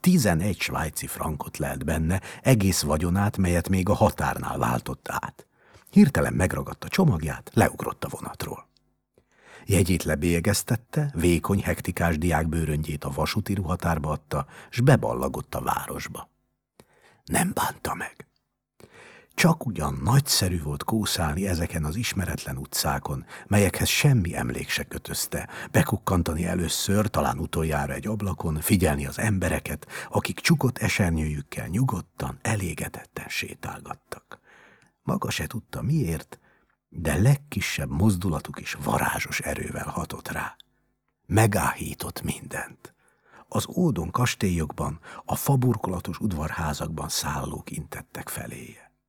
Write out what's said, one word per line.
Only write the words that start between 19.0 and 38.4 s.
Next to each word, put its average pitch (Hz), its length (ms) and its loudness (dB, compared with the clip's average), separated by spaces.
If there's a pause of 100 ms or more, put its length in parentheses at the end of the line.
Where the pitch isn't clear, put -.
Csak 165 320 4
ugyan 76 360 -4
nagyszerű 95 600 2
volt 73 220 -6
kószálni 95 600 0
ezeken 82 380 0
az 76 120 -4
ismeretlen 85 600 -4
utcákon, - 680 -4 (220)
melyekhez - 420 4
semmi 120 480 4
emlék 64 320 -4
se - 160 -2
kötözte, - 640 -6 (220)
bekukkantani 87 720 2
először, 90 680 0
talán 71 280 0
utoljára 76 540 -2
egy 71 140 -6
ablakon, 95 540 -2
figyelni 76 460 2
az 67 120 -8
embereket, - 680 0 (220)
akik - 320 -2
csukott 139 380 2
esernyőjükkel 80 880 0
nyugodtan, 127 760 -2
elégedetten - 840 -4
sétálgattak. - 1120 -10 (640)
Maga - 280 -2
se - 160 -4
tudta - 360 -8
miért, 101 560 -2 (500)
de 80 280 -2
legkisebb 98 720 2
mozdulatuk 87 720 2